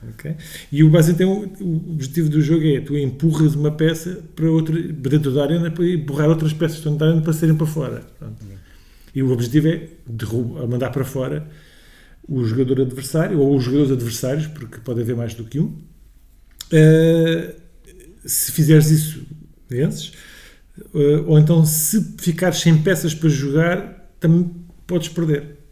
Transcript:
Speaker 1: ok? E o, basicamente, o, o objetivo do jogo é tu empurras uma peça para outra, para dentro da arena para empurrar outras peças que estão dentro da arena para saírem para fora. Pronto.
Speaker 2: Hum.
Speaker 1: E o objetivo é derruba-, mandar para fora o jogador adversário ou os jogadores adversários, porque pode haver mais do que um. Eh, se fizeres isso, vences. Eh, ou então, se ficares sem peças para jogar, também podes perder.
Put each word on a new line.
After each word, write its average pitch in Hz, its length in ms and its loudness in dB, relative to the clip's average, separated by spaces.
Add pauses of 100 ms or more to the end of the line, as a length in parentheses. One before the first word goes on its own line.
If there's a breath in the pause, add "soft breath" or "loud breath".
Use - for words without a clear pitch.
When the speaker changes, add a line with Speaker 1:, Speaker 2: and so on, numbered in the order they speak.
(120)
Speaker 1:
ok? 151 240 -10 (360 loud breath)
E 143 120 4
o, 156 80 8
basicamente, 180 720 2
o, - 20 -6
o 160 280 -4
objetivo 156 360 -2
do 151 100 2
jogo 156 280 2
é 135 120 2
tu 139 160 -6
empurras 151 600 0
uma 147 160 0
peça 165 500 -2 (140)
para 160 140 -2
outra, 160 260 0
para 160 340 -6
dentro 139 240 2
da 147 100 2
arena 165 280 0
para 175 160 -2
empurrar 151 420 -2
outras 156 240 0
peças 156 220 -2
que - 60 -14
estão 151 120 -2
dentro 147 60 -4
da 156 120 0
arena 165 120 2
para 160 100 0
saírem 160 240 2
para 160 80 0
fora. 127 380 -6 (160)
Pronto. 110 240 -14
Speaker 2:
Hum. 98 100 -18 (640 soft breath)
Speaker 1:
E 135 80 -2
o 131 80 2
objetivo 127 380 2
é 165 180 -4 (200)
derruba-, 113 600 -6
mandar 120 240 -4
para 135 120 -4
fora 139 440 -6 (800 loud breath)
o 131 180 -2
jogador 127 360 0
adversário 160 580 -2
ou 139 180 4
os 127 60 0
jogadores 135 280 0
adversários, 131 560 -4
porque 113 320 -16
pode 120 220 -6
haver 117 140 -2
mais 117 180 -6
do 117 120 -12
que 135 140 -8
um. 190 140 -2 (1000)
Eh, 165 840 4 (680)
se - 260 -4
fizeres 151 400 6
isso, 156 320 0 (440)
vences. 139 440 -4 (840 loud breath)
Eh, 147 300 2
ou 160 140 6
então, 160 260 6
se - 540 -2
ficares 175 400 -2
sem 165 180 4
peças 165 380 0
para 160 140 0
jogar, 147 920 -2
também 170 320 2 (340)
podes 175 240 -4
perder. 156 480 -4 (140)